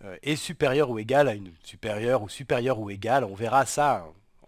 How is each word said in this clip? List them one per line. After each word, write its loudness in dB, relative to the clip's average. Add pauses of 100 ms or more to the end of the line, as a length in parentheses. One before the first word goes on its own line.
euh, -14
est -2
supérieur 0
ou -2
égal 4
à 0
une, -12 (100)
supérieur -2
ou -10
supérieur -2
ou -6
égal, 2
on -6
verra 2
ça 0 (440)